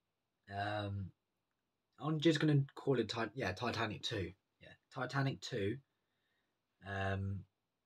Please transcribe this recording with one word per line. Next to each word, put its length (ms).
Um, 640
I'm 200
just 200
gonna 240
call 260
it 100
Ti-, 260
yeah, 160
Titanic 500
two. 300
Yeah, 80
Titanic 460
two. 340
Um, 540